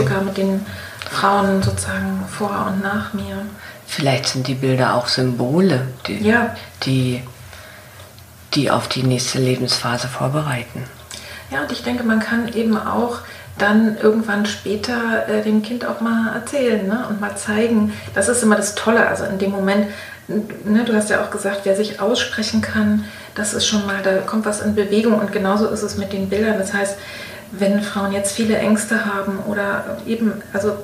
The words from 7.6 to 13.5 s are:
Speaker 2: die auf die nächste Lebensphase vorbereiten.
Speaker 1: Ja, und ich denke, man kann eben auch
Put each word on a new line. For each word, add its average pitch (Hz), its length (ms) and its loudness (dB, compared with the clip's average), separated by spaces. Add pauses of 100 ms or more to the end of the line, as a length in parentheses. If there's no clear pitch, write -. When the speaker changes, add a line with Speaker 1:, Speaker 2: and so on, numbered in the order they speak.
Speaker 2:
die 127 180 2
auf 117 160 0
die 131 160 -2
nächste 127 360 0
Lebensphase 127 680 0
vorbereiten. 131 760 -4 (680)
Speaker 1:
Ja, 269 100 -2
und 285 100 -6
ich 240 120 -8
denke, 240 200 -2
man 220 160 2
kann 233 340 -2
eben 220 240 2
auch 240 420 -2 (380)